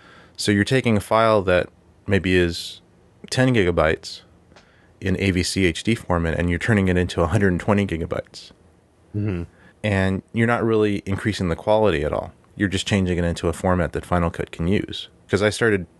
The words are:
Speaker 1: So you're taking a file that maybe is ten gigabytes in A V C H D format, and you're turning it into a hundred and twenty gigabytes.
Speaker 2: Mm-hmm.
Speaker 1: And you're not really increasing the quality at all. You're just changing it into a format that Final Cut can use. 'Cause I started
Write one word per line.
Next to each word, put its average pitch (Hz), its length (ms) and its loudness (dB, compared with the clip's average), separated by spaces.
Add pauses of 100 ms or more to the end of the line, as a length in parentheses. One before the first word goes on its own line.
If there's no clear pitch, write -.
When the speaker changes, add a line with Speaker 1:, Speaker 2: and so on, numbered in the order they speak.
(380)
Speaker 1:
So - 140 0
you're 101 120 4
taking 120 340 2
a 95 40 0
file 110 400 2
that 90 260 2 (380)
maybe 92 300 2
is 87 460 -2 (500)
ten 127 220 0
gigabytes 82 680 0 (800)
in 95 180 -2
A 98 120 2
V 90 120 0
C 95 220 0
H 85 180 0
D 113 120 0
format, 85 440 -2
and 87 100 0
you're 85 100 -2
turning 101 280 2
it 90 80 2
into 90 260 0
a 85 60 2
hundred 98 240 2
and 87 80 -2
twenty 101 260 0
gigabytes. - 640 -8 (640)
Speaker 2:
Mm-hmm. 101 280 -4 (400)
Speaker 1:
And 95 380 0 (120)
you're 113 140 2
not 117 160 2
really 107 420 0
increasing 98 440 -2
the 82 60 0
quality 104 480 2
at 76 100 -2
all. - 180 -6 (240)
You're 101 140 0
just 92 180 -4
changing 90 300 0
it 87 80 -2
into 85 220 -2
a 82 60 0
format 90 400 0
that - 120 -6
Final 87 240 0
Cut - 220 -8
can 82 160 -4
use. - 420 -4 (200)
'Cause 95 120 2
I 107 80 4
started 101 360 0 (140)